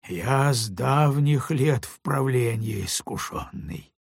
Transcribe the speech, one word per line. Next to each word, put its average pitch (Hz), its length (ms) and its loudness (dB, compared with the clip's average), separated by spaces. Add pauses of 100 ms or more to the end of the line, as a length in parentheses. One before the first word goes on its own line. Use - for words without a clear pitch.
Я 139 460 2
с 113 160 -2
давних 139 800 2
лет 139 340 2
в - 160 -20
правлении 117 800 0
искушённый. - 1080 -8 (120)